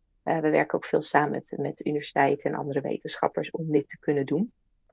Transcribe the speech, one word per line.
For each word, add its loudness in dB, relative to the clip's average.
Eh, 0
we 2
werken 2
ook -6
veel 0
samen 2
met, -8
met -6
universiteiten 0
en -2
andere -4
wetenschappers -2
om -4
dit 2
te -20
kunnen 0
doen. 0